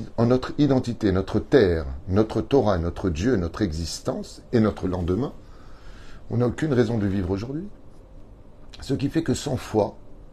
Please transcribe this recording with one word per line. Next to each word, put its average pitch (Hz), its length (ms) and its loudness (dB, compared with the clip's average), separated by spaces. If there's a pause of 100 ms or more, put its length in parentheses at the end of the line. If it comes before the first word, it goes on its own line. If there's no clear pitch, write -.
(180)
en 117 80 4
notre 127 320 2
identité, 127 540 2
notre 95 280 0
terre, 90 460 4 (240)
notre 110 320 2
Torah, 104 380 4
notre 85 320 -2
Dieu, 98 240 0
notre 85 260 -2
existence 82 800 -4 (100)
et 123 80 4
notre 104 280 2
lendemain, 90 440 -2 (1000)
on 113 60 -2
n'a 120 100 2
aucune 147 260 -2
raison 117 240 2
de 104 80 0
vivre 95 240 0
aujourd'hui. 131 380 -4 (1120)
Ce - 140 -2
qui 135 140 -2
fait - 120 0
que 123 140 0
sans 139 220 -2
foi, - 380 0 (380)